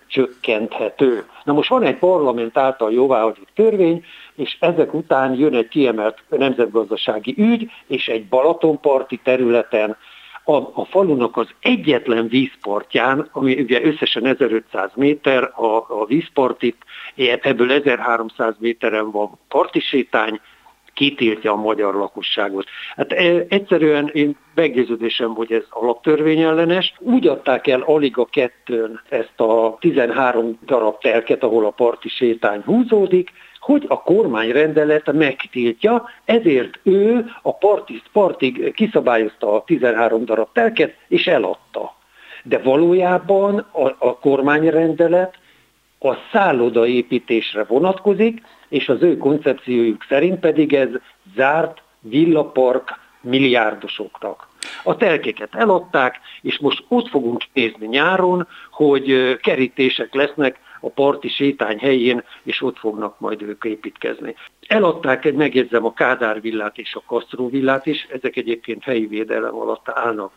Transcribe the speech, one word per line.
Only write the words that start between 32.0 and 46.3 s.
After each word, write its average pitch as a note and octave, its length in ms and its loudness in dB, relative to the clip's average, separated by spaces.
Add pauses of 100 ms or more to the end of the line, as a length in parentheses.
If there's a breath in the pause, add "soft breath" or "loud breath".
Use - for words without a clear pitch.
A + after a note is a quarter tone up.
sétány A2+ 560 0
húzódik, G3 640 2 (280 loud breath)
hogy C#4+ 280 0
a - 140 -2
kormányrendelet D3+ 1120 2
megtiltja, D3 960 0 (160 loud breath)
ezért E3 580 0
ő G#3+ 420 4 (160 loud breath)
a - 140 -4
parti, F#3+ 460 0 (100)
partig C#3 640 0
kiszabályozta A#2+ 800 0
a A2 80 0
tizenhárom A#2 640 0
darab A2 280 0
telket, A3+ 420 0 (120)
és - 200 0
eladta. G#2+ 680 -4 (480 loud breath)
De B2 140 -2
valójában F3+ 1000 2 (140)
a, C#3 160 0 (100)
a B2 200 0
kormányrendelet D#3+ 1200 2 (640 soft breath)
a C3 140 0 (180)